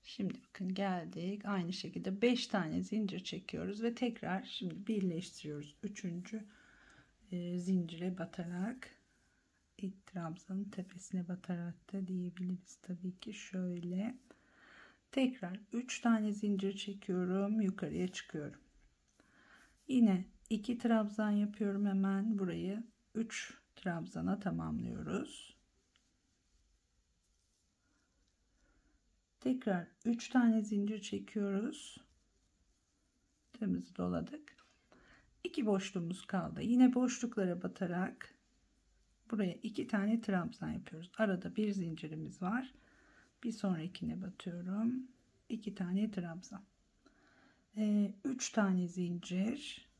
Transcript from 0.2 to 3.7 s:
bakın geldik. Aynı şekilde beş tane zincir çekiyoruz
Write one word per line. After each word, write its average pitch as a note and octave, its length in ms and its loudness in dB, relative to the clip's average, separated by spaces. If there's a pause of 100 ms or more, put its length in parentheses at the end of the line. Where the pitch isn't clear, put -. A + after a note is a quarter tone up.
bakın - 400 -6
geldik. F#3 680 -2
Aynı F#3 280 0
şekilde F#3 500 -4
beş A#3+ 240 4
tane F3 360 2
zincir G3 420 -2
çekiyoruz F#3+ 580 -4